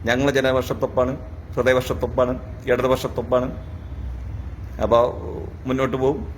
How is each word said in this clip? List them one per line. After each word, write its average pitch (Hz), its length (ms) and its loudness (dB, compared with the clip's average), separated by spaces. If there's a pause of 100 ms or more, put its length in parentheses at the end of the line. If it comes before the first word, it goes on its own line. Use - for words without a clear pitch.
ഞങ്ങൾ 127 260 4
ജനപക്ഷത്തൊപ്പാണ്, 131 840 2 (400)
ഹൃദയപക്ഷത്തൊപ്പാണ്, 127 800 2 (320)
ഇടതുപക്ഷത്തൊപ്പാണ്. 127 800 2 (1300)
അപ്പോൾ 117 220 6 (640)
മുന്നോട്ട് 131 300 0
പോവും 135 220 2 (200)